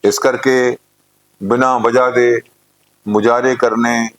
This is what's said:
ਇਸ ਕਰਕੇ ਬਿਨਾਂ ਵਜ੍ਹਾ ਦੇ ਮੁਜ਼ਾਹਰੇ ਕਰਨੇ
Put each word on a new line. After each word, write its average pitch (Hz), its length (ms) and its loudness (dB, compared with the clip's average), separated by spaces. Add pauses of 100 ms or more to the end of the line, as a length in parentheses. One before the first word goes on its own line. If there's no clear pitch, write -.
ਇਸ 202 140 0
ਕਰਕੇ 127 580 0 (640)
ਬਿਨਾਂ 123 400 0
ਵਜ੍ਹਾ 123 300 2
ਦੇ 120 300 0 (680)
ਮੁਜ਼ਾਹਰੇ 117 500 0
ਕਰਨੇ 117 520 -2 (100)